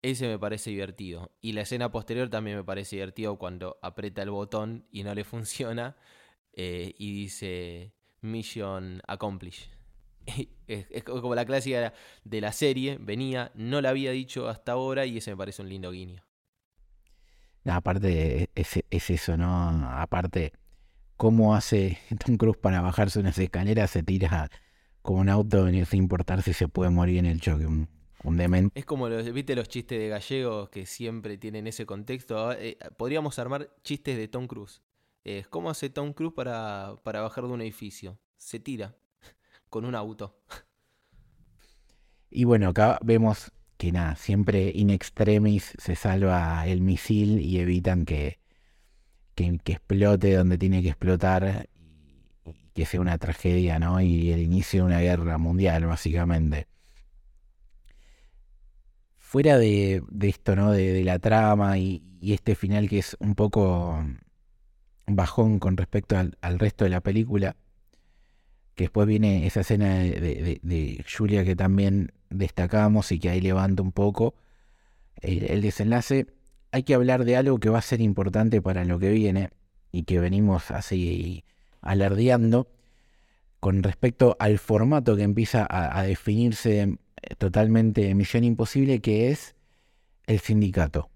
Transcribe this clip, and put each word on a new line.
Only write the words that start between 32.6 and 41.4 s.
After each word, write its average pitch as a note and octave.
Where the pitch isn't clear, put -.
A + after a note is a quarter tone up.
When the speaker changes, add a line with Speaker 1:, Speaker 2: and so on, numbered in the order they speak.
Speaker 1:
podríamos D3
armar C3+
chistes C#3+
de A2
Tom B2+
Cruise. A#2+
Eh, G2+
¿cómo E3+
hace C#3+
Tom C#3+
Cruise D#3+
para, G#2+
para G#2+
bajar A2
de B2
un A#2+
edificio? G#2
Se -
tira G#2+
<laughs> -
con A2
un B2
auto. G#2+
<laughs> -